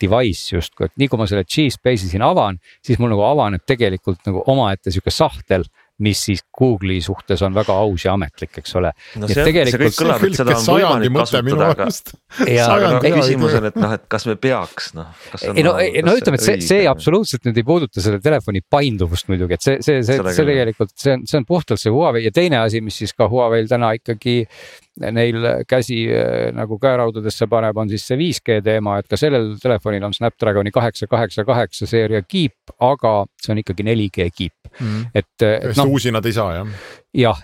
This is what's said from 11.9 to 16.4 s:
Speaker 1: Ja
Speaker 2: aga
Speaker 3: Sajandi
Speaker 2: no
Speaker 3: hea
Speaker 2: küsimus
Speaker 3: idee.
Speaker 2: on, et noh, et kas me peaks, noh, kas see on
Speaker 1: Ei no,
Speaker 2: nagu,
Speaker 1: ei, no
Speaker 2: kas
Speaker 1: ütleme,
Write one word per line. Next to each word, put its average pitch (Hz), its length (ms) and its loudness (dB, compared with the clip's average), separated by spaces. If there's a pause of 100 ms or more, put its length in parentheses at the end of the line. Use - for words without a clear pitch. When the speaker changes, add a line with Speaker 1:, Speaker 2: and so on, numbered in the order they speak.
Speaker 1:
Ja 120 160 4
Speaker 2:
aga - 0 -
Speaker 3:
Sajandi - 320 4
Speaker 2:
no 120 60 0
Speaker 3:
hea - 180 4
Speaker 2:
küsimus 127 320 2
Speaker 3:
idee. 113 80 4
Speaker 2:
on, 107 80 -2
et - 140 -8
noh, 107 100 0
et 101 160 -6
kas 110 160 -4
me 110 100 -2
peaks, 117 640 -4
noh, 82 80 -12 (260)
kas - 140 -14
see - 80 -4
on 98 80 -4
Speaker 1:
Ei - 20 4
no, 170 140 4
Speaker 2:
nagu, 170 80 2
Speaker 1:
ei, 160 160 -2
no 170 100 2
Speaker 2:
kas 247 120 2
Speaker 1:
ütleme, 165 180 0